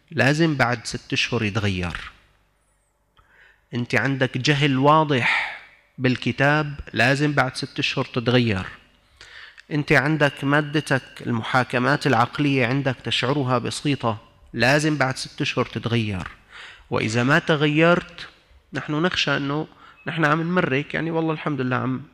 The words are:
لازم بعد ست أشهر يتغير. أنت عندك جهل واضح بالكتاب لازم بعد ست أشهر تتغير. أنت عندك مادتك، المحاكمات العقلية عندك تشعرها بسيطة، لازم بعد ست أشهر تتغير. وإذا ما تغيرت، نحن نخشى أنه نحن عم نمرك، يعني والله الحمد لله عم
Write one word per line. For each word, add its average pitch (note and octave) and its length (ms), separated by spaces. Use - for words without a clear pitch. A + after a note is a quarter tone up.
لازم D3 440
بعد A#2+ 320
ست - 260
أشهر A#2+ 300
يتغير. F#2+ 540
أنت B2 200
عندك C3 440
جهل C#3 400
واضح C#3+ 840
بالكتاب C#3 840
لازم C#3 400
بعد C3 240
ست - 220
أشهر C3+ 260
تتغير. A#2 640
أنت D3+ 220
عندك D3 520
مادتك، D3 580
المحاكمات B2 800
العقلية C3 600
عندك C3 380
تشعرها B2 540
بسيطة، A#2 600
لازم D3 440
بعد C3 200
ست - 240
أشهر C3 240
تتغير. A2 640
وإذا A2 320
ما C#3+ 160
تغيرت، D#3+ 920
نحن D3+ 200
نخشى D#3 440
أنه C#3+ 300
نحن D#3+ 180
عم D#3 180
نمرك، D#3+ 520
يعني D#3 160
والله D#3+ 220
الحمد D3+ 280
لله B2+ 160
عم B2 260